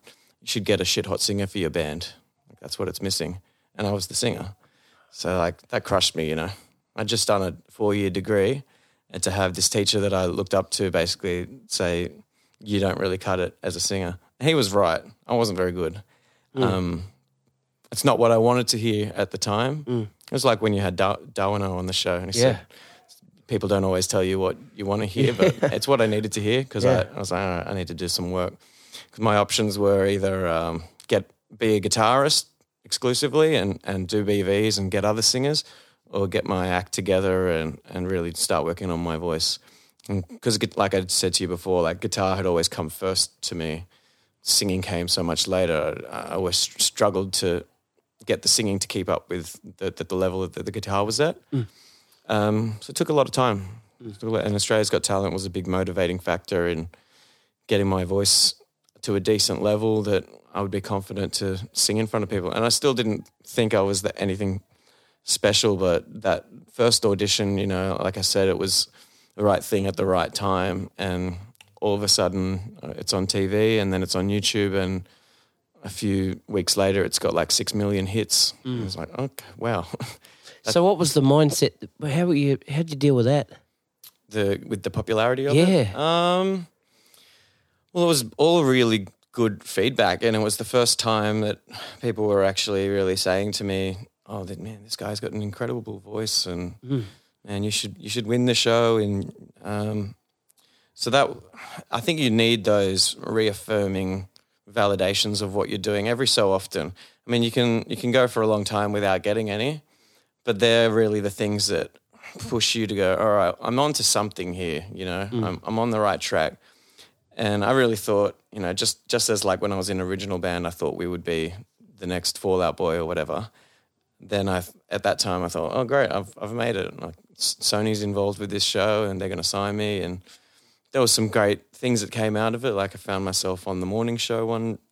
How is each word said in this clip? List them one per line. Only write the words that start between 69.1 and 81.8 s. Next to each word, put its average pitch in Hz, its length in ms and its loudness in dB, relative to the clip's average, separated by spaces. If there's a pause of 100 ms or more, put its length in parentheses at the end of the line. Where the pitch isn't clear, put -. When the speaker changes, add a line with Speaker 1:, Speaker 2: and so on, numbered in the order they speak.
Speaker 1:
the 104 80 -4
right 101 200 4
thing 98 240 0
at 95 100 -2
the 98 80 0
right 92 280 0
time. 95 640 -2
And 90 400 -4 (440)
all 101 140 0
of 104 80 -4
a 101 40 -2
sudden, 95 760 0
uh, - 140 -8
it's - 160 -4
on 95 140 0
T 98 200 0
V 110 320 2
and 98 120 0
then 92 120 0
it's 90 120 -4
on 92 140 0
YouTube, 101 460 0
and 92 320 -2 (760)
a 104 60 -12
few 95 580 -2
weeks 101 300 0
later, 98 260 4
it's - 160 -2
got, - 140 0
like, 82 180 0
six - 220 -2
million 101 320 0
hits. - 480 0 (100)
Speaker 2:
Mm. 123 180 -4
Speaker 1:
I - 40 -4
was 92 120 -8
like, - 220 -10
"Okay, - 260 -8 (120)
wow." 110 340 -2
<laughs> - 60 -10 (680)
Speaker 2:
So 170 200 4
what 190 120 6
was 156 160 2
the 156 80 4
mindset? 143 500 6 (300)